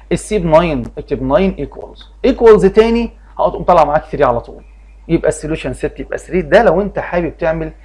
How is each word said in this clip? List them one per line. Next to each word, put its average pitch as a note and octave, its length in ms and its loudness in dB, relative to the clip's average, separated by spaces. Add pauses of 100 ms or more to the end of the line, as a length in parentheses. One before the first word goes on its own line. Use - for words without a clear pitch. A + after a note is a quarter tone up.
(120)
السي G#3 260 -2
بناين، E3 440 2 (160)
اكتب C#3+ 240 -6
ناين D#3+ 360 0
ايكوالز. - 500 -14 (160)
ايكوالز A3 420 6
تاني A3+ 440 2 (220)
هتقوم - 300 -4
طالع E3 220 4
معاك D3 200 -2
ثري C#3+ 200 -2
على A#2+ 160 0
طول. - 240 -18 (440)
يبقى E3 200 0
السوليوشن D3 440 -6
ست - 280 -8
يبقى - 180 -10
ثري. F3 240 -4
ده E3 200 2
لو F#3 180 2
انت G3+ 180 -6
حابب F3 380 -6
تعمل D#3+ 360 -6 (120)